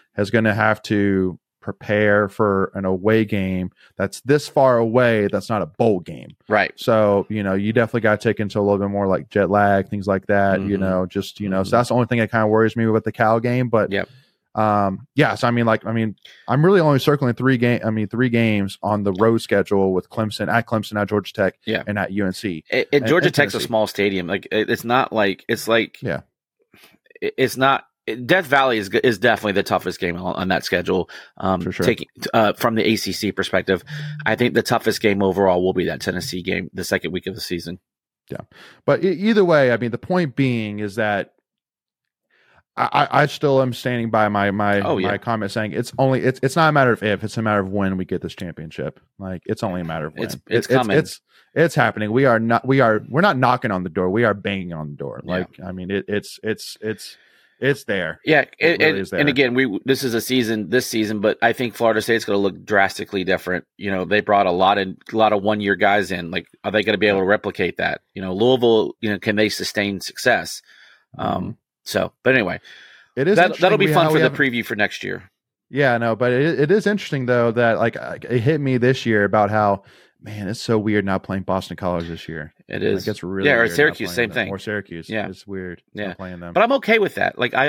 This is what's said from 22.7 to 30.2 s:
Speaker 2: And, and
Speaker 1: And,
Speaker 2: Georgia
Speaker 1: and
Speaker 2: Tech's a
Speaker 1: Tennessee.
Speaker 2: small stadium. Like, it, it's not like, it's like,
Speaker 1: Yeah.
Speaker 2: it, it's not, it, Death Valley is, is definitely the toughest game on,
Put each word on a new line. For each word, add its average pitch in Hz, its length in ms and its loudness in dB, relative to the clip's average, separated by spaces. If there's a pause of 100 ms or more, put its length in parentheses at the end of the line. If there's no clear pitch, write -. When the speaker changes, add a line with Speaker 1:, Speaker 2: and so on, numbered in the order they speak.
Speaker 2:
And, - 220 0
and 143 100 4
Speaker 1:
And, 113 60 -2
Speaker 2:
Georgia 175 180 2
Speaker 1:
and 156 80 0
Speaker 2:
Tech's 143 200 0
a 117 40 -2
Speaker 1:
Tennessee. - 80 -6
Speaker 2:
small 110 220 0
stadium. 98 400 -2
Like, 95 240 -6
it, 107 180 0
it's 113 140 -4
not 123 280 0
like, 101 360 0
it's 113 180 -4
like, 113 360 0
Speaker 1:
Yeah. 92 180 -4 (1000)
Speaker 2:
it, - 160 -4
it's 127 200 0
not, 135 300 0 (200)
it, 120 200 -8
Death 175 200 2
Valley 131 320 2
is, 95 120 -6
is 113 280 2
definitely 107 360 2
the 98 100 2
toughest 90 340 -2
game 87 180 -4
on, 90 200 -6